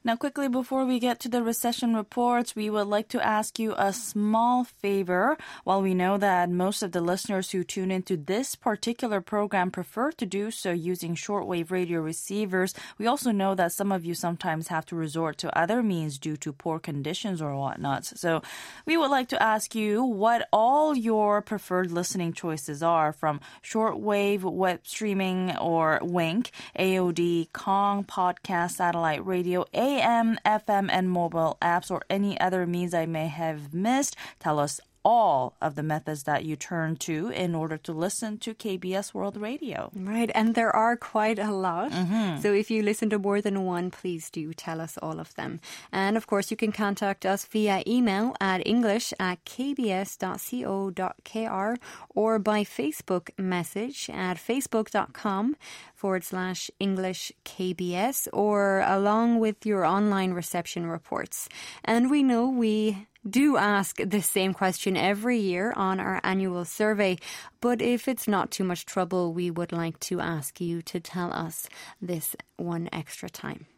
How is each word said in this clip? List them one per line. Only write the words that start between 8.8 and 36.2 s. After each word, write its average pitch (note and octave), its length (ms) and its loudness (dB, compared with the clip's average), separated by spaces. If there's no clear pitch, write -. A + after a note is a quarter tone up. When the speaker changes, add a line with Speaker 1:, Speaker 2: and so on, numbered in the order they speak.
Speaker 1:
program G3 520 0
prefer B3 420 -4
to - 120 -4
do G3+ 260 -4
so F#3+ 200 -4
using E3+ 440 -2
shortwave E3+ 540 -2
radio F3 300 0
receivers, F#3+ 760 -2
we G#3+ 100 0
also B3 240 2
know G3 240 2
that F3+ 180 2
some G3+ 180 0
of F3+ 140 -2
you E3+ 80 -4
sometimes E3+ 560 -4
have D#3+ 160 -4
to F3 100 -10
resort D#3+ 440 -2
to - 200 0
other A3 240 2
means D#3+ 340 0
due D3+ 200 -4
to D3 160 -8
poor D#3+ 260 -4
conditions D#3+ 640 -4
or C#3+ 160 -4
whatnot. C#3 480 -4
So E3 360 -2
we D#4 100 2
would D4+ 160 4
like C4 160 2
to - 160 0
ask A3 320 2
you G#3+ 260 2
what A3+ 520 2
all C#4 420 4
your G#3+ 460 2
preferred F#3 500 -2
listening E3+ 400 -2
choices D#3 500 -6
are, E3 300 4
from D3+ 300 -2
shortwave, G#3 840 2
web F3+ 400 0
streaming, F#3 760 -2
or D#3+ 440 2
Wink, F3 500 0
A F#3+ 220 2
O F3+ 120 2
D, E3+ 400 0
Kong, G3+ 540 0
podcast, F3+ 720 -2
satellite E3+ 480 0
radio, F3+ 480 0
A C4+ 160 2
M, A#3 560 2
F G#3+ 240 2
M, G3 220 2
and F#3 180 2
mobile E3 540 0
apps, E3+ 260 2
or F3+ 220 -2
any G3 280 0
other F3+ 280 2
means F3 260 -2
I E3 140 2
may D#3+ 200 -2
have D3+ 460 -6
missed. B3 420 2
Tell D3+ 200 2
us C#3+ 200 -2
all F#3 600 4
of D3 140 -2
the D3+ 60 -6
methods D3+ 420 -4